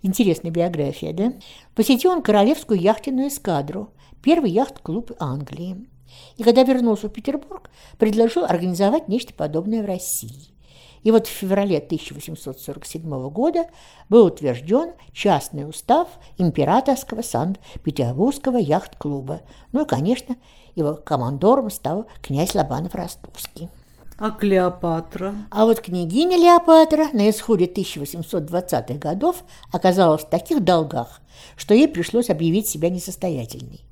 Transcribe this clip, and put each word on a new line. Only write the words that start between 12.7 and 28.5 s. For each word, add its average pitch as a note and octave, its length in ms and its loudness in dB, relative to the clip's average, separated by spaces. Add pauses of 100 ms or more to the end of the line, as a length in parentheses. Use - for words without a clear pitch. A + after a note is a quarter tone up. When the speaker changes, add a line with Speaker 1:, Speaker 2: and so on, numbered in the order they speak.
Speaker 1:
седьмого C#3+ 440 -8
года E4 380 -2 (420)
был A3 160 8
утверждён D#3+ 680 -2 (220)
частный E3 540 -2
устав D4 420 0 (280)
Императорского A3 840 0
Санкт-Петербургского E3+ 1400 -4
яхт-клуба. D3+ 840 -4 (300)
Ну C#4+ 120 0
и, D4 40 -4
конечно, A#3 480 -2 (400)
его D3+ 200 -2
командором D#3+ 760 0
стал F3+ 360 -6 (140)
князь D3+ 340 -4
Лобанов-Ростовский. E3+ 1120 -8 (500)
Speaker 2:
А G#3+ 120 -4
Клеопатра? F3+ 1000 -2 (160)
Speaker 1:
А G#3+ 160 2
вот A3+ 140 4
княгиня G3 580 0
Клеопатра D#4+ 760 8
на G#3 160 4
исходе G#3 380 2
тысяча F3+ 320 -6
восемьсот D#3+ 460 -6
двадцатых D#3+ 540 -4